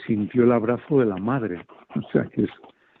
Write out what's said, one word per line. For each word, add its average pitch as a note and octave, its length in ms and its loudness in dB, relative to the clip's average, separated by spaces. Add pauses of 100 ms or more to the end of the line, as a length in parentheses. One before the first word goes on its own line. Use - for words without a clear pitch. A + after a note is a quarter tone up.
sintió A2 380 0
el A#2+ 80 6
abrazo A#2+ 480 0
de A#2+ 60 2
la G2 100 -2
madre. G#2 500 -4 (280)
O - 160 -6
sea, - 140 0
que - 200 -4
es, - 60 -4 (500)